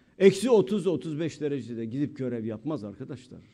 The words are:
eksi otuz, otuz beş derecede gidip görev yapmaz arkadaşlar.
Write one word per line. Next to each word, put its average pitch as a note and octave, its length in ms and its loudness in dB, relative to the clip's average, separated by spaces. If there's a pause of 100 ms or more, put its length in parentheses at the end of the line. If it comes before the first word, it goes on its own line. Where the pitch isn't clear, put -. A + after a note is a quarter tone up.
(200)
eksi G3 300 6
otuz, G3+ 380 4
otuz D#3 320 -2
beş D#3 220 -4
derecede A#2+ 440 -4
gidip C3 320 -4
görev B2 280 -4
yapmaz A2+ 380 -6
arkadaşlar. G#2 560 -14 (140)